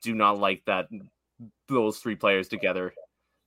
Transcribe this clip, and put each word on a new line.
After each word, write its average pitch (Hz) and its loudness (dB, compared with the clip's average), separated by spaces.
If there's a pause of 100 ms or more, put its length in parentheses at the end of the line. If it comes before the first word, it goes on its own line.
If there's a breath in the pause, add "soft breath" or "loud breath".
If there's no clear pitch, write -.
do 117 -4
not 104 4
like 98 0
that, 92 -2 (840)
those 110 2
three 110 -4
players 98 2
together. 92 -4 (520)